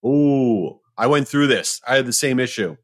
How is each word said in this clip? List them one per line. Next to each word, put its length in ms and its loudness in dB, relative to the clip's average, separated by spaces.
Ooh, 760 2
I 80 -2
went 220 2
through 200 0
this. 400 -2
I 100 2
had 100 0
the 60 -6
same 260 0
issue. 440 -4